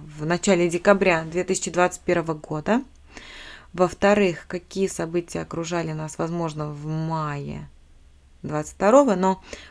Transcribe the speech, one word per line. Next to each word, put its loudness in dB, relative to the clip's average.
в -6
начале 2
декабря 4
две -4
тысячи -2
двадцать 0
первого 0
года, -2
во-вторых, 2
какие -4
события -4
окружали -4
нас, -8
возможно, -4
в -12
мае -4
двадцать -6
второго, 6
но 2